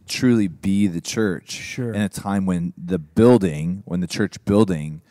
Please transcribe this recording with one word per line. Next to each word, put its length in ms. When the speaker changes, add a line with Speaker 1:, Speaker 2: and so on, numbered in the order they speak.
Speaker 1:
truly 400
be 400
the 140
church 500
Speaker 2:
Sure. 420
Speaker 1:
in 80
a 80
time 360
when 320
the 220
building, 840
when 140
the 80
church 380
building 640